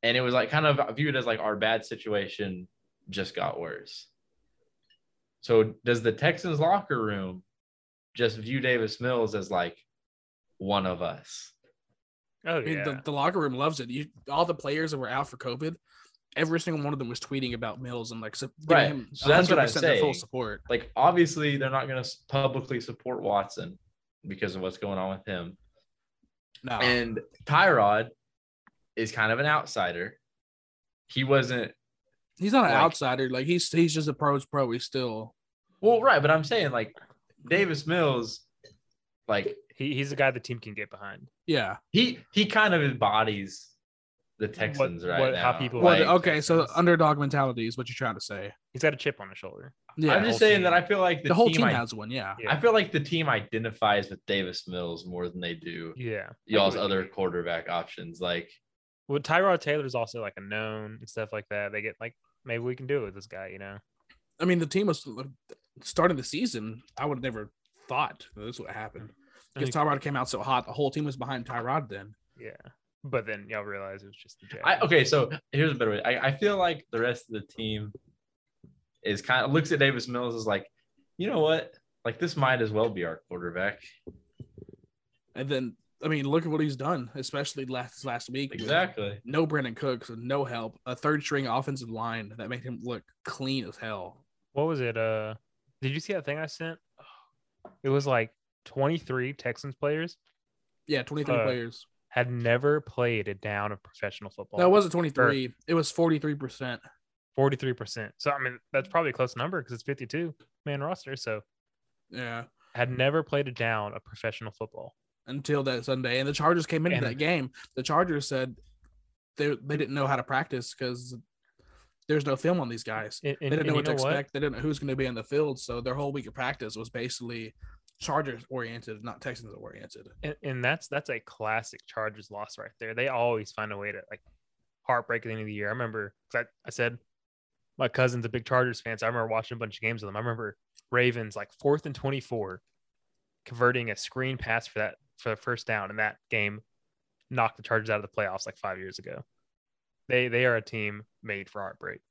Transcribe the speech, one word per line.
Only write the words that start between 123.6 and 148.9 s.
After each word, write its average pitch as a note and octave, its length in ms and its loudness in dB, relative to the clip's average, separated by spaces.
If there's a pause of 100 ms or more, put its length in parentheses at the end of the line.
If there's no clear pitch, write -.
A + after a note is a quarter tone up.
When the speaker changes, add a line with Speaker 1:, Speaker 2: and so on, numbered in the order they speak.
Speaker 3:
know D#3 60 2
Speaker 2:
and D3+ 40 4
Speaker 3:
what D3 100 2
to D3+ 60 0
Speaker 2:
you D3 40 0
know C3 60 2
what? C#3 100 2
Speaker 3:
expect. C#3 220 -2
They C#3 60 -2
didn't C#3 160 -2
know A#2 40 -8
who D3+ 80 -2
was D3 100 -2
gonna C#3 180 -4
be C3 100 0
in B2 80 -4
the A2 100 -6
field. C#3 340 0
So A#2+ 220 -6
their B2 140 -4
whole C#3+ 180 -4
week C3+ 140 -6
of G#2+ 80 -16
practice B2+ 420 -6
was A#2 140 -10
basically A#2+ 640 -8 (460)
Chargers C#3 500 -2
oriented, A#2 520 -8
not A#2 200 -12
Texans A#2+ 320 -12
oriented. G#2 540 -18 (140)
Speaker 2:
And, D3+ 200 -8
and B2+ 220 -6
that's, D3+ 240 0
that's D3 200 -4
a A#2+ 120 -6
classic A2 640 -6
Chargers G#2+ 440 -8
loss G#2 280 -12
right G#2+ 200 -14
there. A2+ 160 -8
They B2 140 0
always A#2+ 440 0
find G#2+ 200 -6
a G2+ 60 -8
way G#2 140 -6
to, G2+ 180 -10
like, G#2+ 100 -14 (640)
heartbreak A#2+ 400 0
at A#2 60 -8
the A2 40 -4
end A2 80 -6
of G#2+ 60 -6
the G#2+ 80 -8
year. G#2 140 -4
I - 20 -2
remember, A2 420 -4 (180)
'cause A#2+ 140 -2
I, - 220 -20
I - 40 -12
said A#2+ 280 -2 (800)
my C3 100 0
cousin's B2 380 0
a - 20 -4
big A2+ 160 -6
Chargers B2+ 360 2
fan, A2+ 180 -6
so A2+ 80 -2
I - 20 2
remember A#2 240 -2
watching A2+ 240 -2
a - 20 -12
bunch A2 180 -8
of - 40 -14
games A2+ 220 -2
with G#2 60 -8
them. G2 80 -8
I G#2+ 40 -4
remember A2+ 360 -4 (340)
Ravens, A#2+ 460 2
like, G2+ 140 -10 (100)
fourth D3 260 0
and C#3+ 80 -8
twenty-four, A#2 640 -6 (880)
converting B2 440 2
a G2+ 60 -4
screen C3 420 -6
pass A2+ 280 -2
for - 140 -6
that, G#2+ 160 -2 (220)
for A#2+ 120 -4
the G#2+ 60 -2
first - 300 -6
down G#2 240 -2
in G#2 60 -10
that G#2+ 200 0 (140)
game, G#2+ 300 -2 (680)
knocked A#2+ 260 0
the A#2 60 -20
Chargers A2 280 0
out G#2 140 0
of G2 60 -14
the - 100 -4
playoffs, G2 240 -2
like, - 140 -12
five F#2+ 200 -6
years F#2+ 200 -12